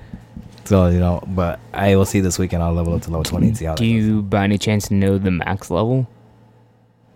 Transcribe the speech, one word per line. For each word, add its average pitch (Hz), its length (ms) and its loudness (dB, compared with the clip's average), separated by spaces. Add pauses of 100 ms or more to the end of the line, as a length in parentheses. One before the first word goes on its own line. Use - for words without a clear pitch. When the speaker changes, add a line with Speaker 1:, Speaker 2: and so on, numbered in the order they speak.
(640)
Speaker 1:
So, 92 240 4
you 87 120 4
know, 87 260 0
but 92 320 -2 (140)
I 98 240 2
will 95 80 4
see 101 160 2
this 92 180 0
weekend. 90 240 -2
I'll 85 100 0
level 85 220 0
up 82 80 -2
to - 80 -10
level 82 140 -2
twenty - 240 0
and 110 80 -2
see 82 80 -8
how 80 120 -4
Speaker 2:
Do 113 100 0
Speaker 1:
that 113 120 2
goes. 107 80 0
Speaker 2:
you, 107 160 0
by 101 220 0
any 101 140 0
chance, 104 320 -2
know 98 280 2
the 95 120 0
max 92 400 -4
level? 117 360 0 (1080)